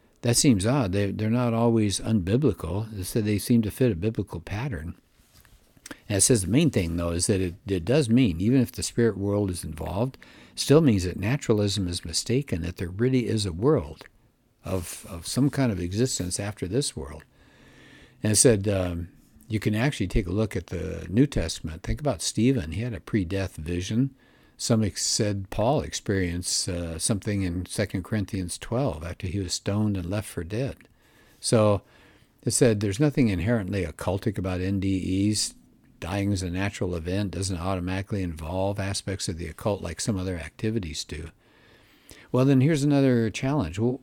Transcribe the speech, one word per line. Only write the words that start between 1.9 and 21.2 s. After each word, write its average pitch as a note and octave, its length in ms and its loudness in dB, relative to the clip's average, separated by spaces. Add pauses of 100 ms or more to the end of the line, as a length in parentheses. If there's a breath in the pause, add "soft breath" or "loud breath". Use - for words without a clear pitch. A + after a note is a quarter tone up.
unbiblical. G#2+ 920 0
They G2+ 120 -8
said G#2 240 -2
they G#2+ 120 2
seem A#2 220 4
to G#2 100 0
fit B2 220 2
a - 20 -2
biblical F#2+ 460 -4
pattern. F#2+ 540 -6 (1120 loud breath)
And G2+ 80 0
it G2 60 2
says A#2 200 4
the E2+ 60 -4
main C#3 220 4
thing, E2+ 260 0
though, E2+ 140 -2
is E2+ 160 0
that F#2+ 160 2
it, F2+ 140 -4 (100)
it F#2 180 -2
does B2 240 2
mean, A2 320 4
even B2 200 4
if A#2 120 0
the G2+ 100 -8
spirit A2 360 0
world G2+ 320 0
is F2 140 -6
involved, E2+ 520 -4 (380 loud breath)
still D3 260 6
means G#2 240 4
that F2+ 140 -4
naturalism G#2 680 0
is E2+ 180 -6
mistaken, F#2 560 -2
that E2+ 160 -6
there F2+ 100 -4
really A#2 400 0
is G#2 160 0
a F2+ 80 -2
world G2+ 520 0 (600)
of, F#2 460 -6
of E2+ 160 -12
some C3 240 2
kind C3 200 2
of F#2 80 -2
existence F#2 640 -2
after G2+ 260 -6
this A#2+ 300 -2
world. C#2+ 260 -12 (1000 loud breath)
And A2 100 2
it G#2+ 40 2
said, G#2+ 300 6
um, F2+ 420 -2 (380)
you A2 140 -2
can G#2+ 140 0
actually A2+ 340 0
take A2 180 2
a F2+ 60 -4
look G#2+ 240 -2
at F2 120 -6
the E2+ 420 -6
New A#2+ 160 6